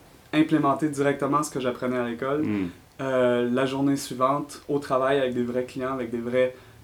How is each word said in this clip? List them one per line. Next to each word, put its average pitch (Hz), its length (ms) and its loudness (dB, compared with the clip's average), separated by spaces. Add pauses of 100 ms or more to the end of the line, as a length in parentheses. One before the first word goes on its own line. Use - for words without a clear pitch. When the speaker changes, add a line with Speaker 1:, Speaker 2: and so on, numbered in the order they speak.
(340)
Speaker 1:
implémenter 151 560 2
directement 139 540 0
ce 147 80 -6
que 139 80 -6
j'apprenais 123 380 -2
à 120 100 -2
l'école, 135 360 -2
Speaker 2:
Hmm. 101 260 0 (320)
Speaker 1:
euh, 123 500 2
la 135 140 2
journée 139 320 0
suivante, 135 680 -2
au 143 120 0
travail, 135 400 2
avec 127 140 0
des 123 100 0
vrais 123 220 -2
clients, 131 280 -6
avec 120 180 -6
des 120 80 -4
vrais 127 360 0 (280)